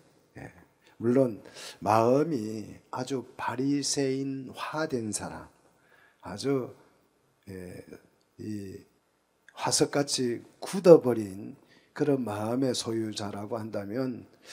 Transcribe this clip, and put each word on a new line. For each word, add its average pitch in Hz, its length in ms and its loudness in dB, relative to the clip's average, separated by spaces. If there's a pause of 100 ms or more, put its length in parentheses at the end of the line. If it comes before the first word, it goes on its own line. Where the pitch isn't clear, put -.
(380)
예. - 160 -16 (440)
물론 120 440 2 (380)
마음이 110 960 2 (160)
아주 131 340 -6 (100)
바리새인화된 135 1800 -2
사람, 95 360 -8 (760)
아주, 120 540 -4 (720)
예, 92 340 -14 (560)
이 101 380 -10 (760)
화석같이 139 920 0 (160)
굳어버린 120 960 6 (380)
그런 139 300 0
마음의 113 500 -2
소유자라고 107 840 -6
한다면 107 680 -6 (280)